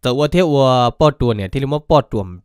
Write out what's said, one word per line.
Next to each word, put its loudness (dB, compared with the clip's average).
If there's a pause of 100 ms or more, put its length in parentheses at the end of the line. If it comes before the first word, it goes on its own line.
Giờ -2
qua 0
thế 2
qua 2 (100)
bỏ 4
tùa -2
nè -6
thì -6
lúc -6
bỏ 4
tùa -6 (200)